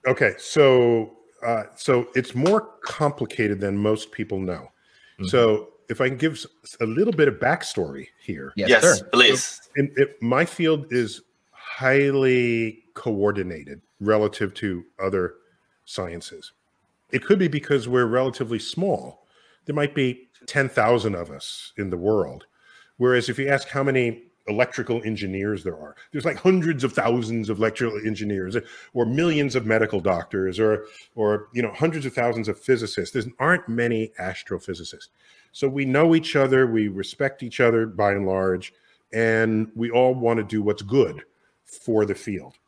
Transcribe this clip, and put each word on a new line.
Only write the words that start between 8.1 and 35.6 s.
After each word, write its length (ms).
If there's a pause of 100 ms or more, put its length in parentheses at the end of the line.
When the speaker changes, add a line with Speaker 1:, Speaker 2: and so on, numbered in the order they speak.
Speaker 1:
here. 360
Speaker 2:
Yes, 120
Speaker 3:
Yes, 300
Speaker 2:
sir. 140
Speaker 3:
please. 500
Speaker 1:
So 140
in, 180
it, 260
my 220
field 480
is 300 (300)
highly 1300 (120)
coordinated 840 (180)
relative 540
to 300 (180)
other 340 (500)
sciences. 680 (600)
It 120
could 160
be 80
because 400
we're 180
relatively 540
small. 680 (400)
There 100
might 200
be 340 (160)
ten 240
thousand 460
of 160
us 460
in 120
the 80
world. 480 (520)
Whereas 320
if 100
you 80
ask 220
how 140
many 400 (240)
electrical 560
engineers 600
there 140
are, 180 (160)
there's, 140
like, 120
hundreds 460
of 100
thousands 560
of 80
electrical 480
engineers, 500 (380)
or 120
millions 500
of 100
medical 340
doctors, 600
or, 260 (300)
or, 380
you 80
know, 120
hundreds 320
of 80
thousands 340
of 100
physicists. 560
There 100 (160)
aren't 280
many 520
astrophysicists. 880 (420)
So 160